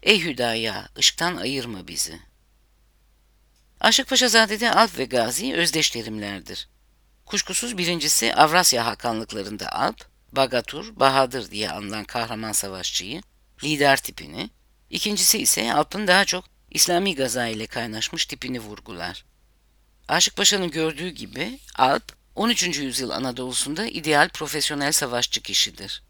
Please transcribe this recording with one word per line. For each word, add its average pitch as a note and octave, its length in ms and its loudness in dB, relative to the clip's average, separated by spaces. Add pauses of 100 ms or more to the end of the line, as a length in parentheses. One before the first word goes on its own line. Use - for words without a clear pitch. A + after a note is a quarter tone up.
Ey F#3+ 200 4
Hüdaya, A2+ 720 -2
ışktan - 380 0
ayırma A#2 520 -6
bizi. D#2+ 320 -8 (1600)
Aşık A3+ 280 2
Paşazade'de A3+ 640 4
Alp G#3+ 260 4
ve C3 80 -2
Gazi B2 500 -2
özdeş D#3+ 340 2
terimlerdir. G#2 800 -10 (560)
Kuşkusuz G#3+ 520 -4
birincisi D#3+ 580 0
Avrasya D3+ 500 6
hakanlıklarında G#2+ 880 -6
Alp, C#3+ 380 -4 (220)
Bagatur, B2 680 -2
Bahadır C3 520 2
diye G#2 180 -4
anılan G#2 340 -8
kahraman A2 480 -4
savaşçıyı, G2 720 -4 (420)
lider C#3 380 4
tipini, - 480 -10 (400)
ikincisi G#3 500 2
ise A#2 340 2
Alp'ın F#3 340 0
daha F#3 180 8
çok F3+ 200 -4 (260)
İslami F3+ 440 2
gaza B2 320 0
ile A2 200 -6
kaynaşmış A2+ 580 -4
tipini B2+ 340 -8
vurgular. G2+ 680 -10 (800)
Aşık - 280 2
Paşa'nın F#3+ 360 2
gördüğü D#3+ 380 -2
gibi C3+ 500 -8 (160)
Alp, - 380 2 (220)
on G#3+ 140 0
üçüncü E3+ 340 0
yüzyıl B2+ 260 -4
Anadolu'sunda B2+ 760 -4
ideal D#3 440 4
profesyonel C#3+ 640 -2
savaşçı B2 500 -2
kişidir. - 680 -4